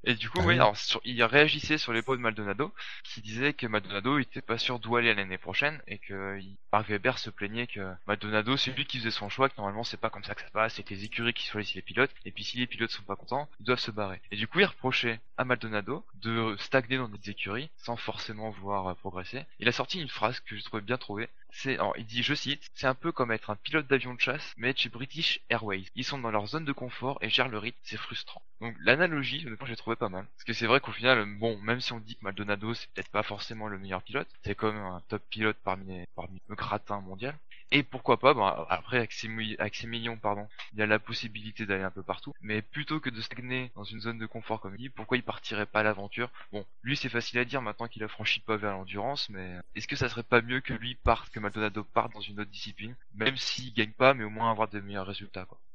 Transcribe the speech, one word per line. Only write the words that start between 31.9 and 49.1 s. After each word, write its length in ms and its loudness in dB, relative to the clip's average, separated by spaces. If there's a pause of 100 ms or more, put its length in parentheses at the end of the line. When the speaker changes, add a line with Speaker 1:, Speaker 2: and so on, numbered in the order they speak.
Speaker 1:
on 60 -6
dit 160 -10
que 80 -12
Maldonado, 500 0
c'est 160 -8
peut-être 200 -6
pas 120 4
forcément 460 -4
le 100 -4
meilleur 240 -4
pilote, 260 -4 (160)
c'est 100 0
quand 180 2
même 100 -4
un 260 -6
top 220 -2
pilote 340 2
parmi 220 0
les, 180 -6 (100)
parmi 320 -8
le 100 -6
gratin 440 -2
mondial. 340 -8 (380)
Et 100 6
pourquoi 380 2
pas, 120 8
bon, 140 6
après, 520 2
avec 140 2
ses 140 -6
mi-, 320 -4
avec 160 0
ses 140 -6
millions, 280 -4
pardon, 300 -2 (260)
il 100 -4
a 40 6
la 140 8
possibilité 680 -6
d'aller 160 2
un 80 0
peu 140 -8
partout. 360 -6
Mais 220 -2
plutôt 380 -4
que 100 -2
de 100 -8
stagner 540 -6
dans 80 -10
une 180 -8
zone 180 -4
de 80 -4
confort 340 -4
comme 160 -8
il 60 -10
dit, 60 -8
pourquoi 280 0
il 80 0
partirait 420 -2
pas 140 4
à 20 6
l'aventure ? 480 2 (220)
Bon, 120 -4 (200)
lui, 120 2
c'est 120 -4
facile 320 0
à 40 4
dire 180 -2
maintenant 260 -4
qu'il 160 -6
a 40 -4
franchi 320 0
le 60 -10
pas 100 2
vers 160 0
l'endurance, 580 -2